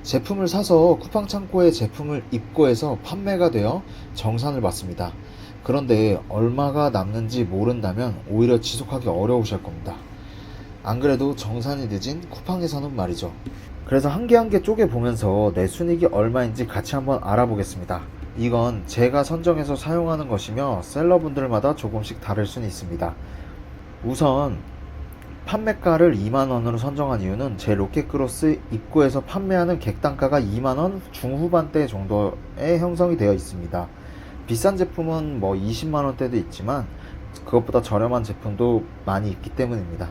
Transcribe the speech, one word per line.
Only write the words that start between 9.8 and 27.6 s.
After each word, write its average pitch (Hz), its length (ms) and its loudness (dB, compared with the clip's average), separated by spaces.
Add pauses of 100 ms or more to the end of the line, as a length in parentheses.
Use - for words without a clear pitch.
안 113 180 -2
그래도 139 360 2
정산이 117 540 -4
늦은 127 420 -6
쿠팡에서는 151 640 -4
말이죠. 90 360 -4 (520)
그래서 135 260 2
한 214 180 -2
개 240 80 10
한 226 140 6
개 190 120 4
쪼개보면서 117 920 2
내 90 100 2
순익이 170 420 2
얼마인지 117 600 2
같이 - 280 -4
한번 135 280 0
알아보겠습니다. 98 760 0 (360)
이건 117 480 2
제가 123 380 4
선정해서 156 540 0
사용하는 160 500 0
것이며 110 560 -2
셀러분들마다 143 920 2
조금씩 107 440 -4
다를 104 260 0
수는 113 220 -6
있습니다. 85 480 -6 (880)
우선 139 540 2 (880)
판매가를 175 680 4
이만 120 340 2
원으로 117 280 0
선정한 135 440 0
이유는 101 360 -2
제 107 180 2